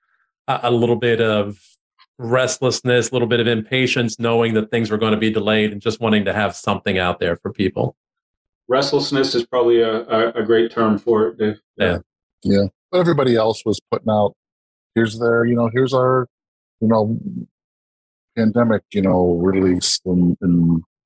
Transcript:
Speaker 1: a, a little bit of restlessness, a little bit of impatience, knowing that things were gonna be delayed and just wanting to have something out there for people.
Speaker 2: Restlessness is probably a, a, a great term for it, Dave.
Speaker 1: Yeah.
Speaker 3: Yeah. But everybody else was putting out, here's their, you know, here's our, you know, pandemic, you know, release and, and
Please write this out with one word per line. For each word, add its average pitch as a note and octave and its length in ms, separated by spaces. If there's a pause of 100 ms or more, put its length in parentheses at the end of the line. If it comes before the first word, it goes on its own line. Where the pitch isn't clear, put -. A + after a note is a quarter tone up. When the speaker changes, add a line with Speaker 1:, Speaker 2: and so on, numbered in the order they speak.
(480)
Speaker 1:
a, C3 160
a A#2+ 60
little A#2 260
bit A#2 240
of G#2 380 (600)
restlessness, B2 920
a - 40
little B2 140
bit A#2+ 120
of A2 60
impatience, A#2+ 720
knowing A#2 340
that G#2+ 160
things A2+ 200
were G#2+ 80
gonna A2 180
be A2 140
delayed G#2+ 420
and G2+ 80
just G2+ 200
wanting G#2+ 240
to F#2+ 80
have G2 220
something F#2+ 440
out F2+ 220
there E2+ 160
for - 160
people. - 440 (720)
Speaker 2:
Restlessness C#3 640
is A#2 100
probably A#2+ 360
a, A2+ 280
a, A2+ 200 (120)
a - 40
great A2+ 260
term A2 280
for A2 300
it, - 100
Dave. G#2+ 220 (160)
Speaker 1:
Yeah. F2+ 220 (460)
Speaker 3:
Yeah. G2+ 220 (240)
But F3+ 100
everybody C#3+ 360
else A2 280
was G#2+ 160 (100)
putting - 200
out, G#2 240 (600)
here's A2+ 240
their, A#2 260
you A#2+ 100
know, A#2 180
here's C3 220
our, B2+ 340 (520)
you A2 80
know, A2 300 (1160)
pandemic, A2+ 460 (100)
you G2+ 100
know, F2+ 320
release F#2 720
and, F2 360
and E2+ 420 (240)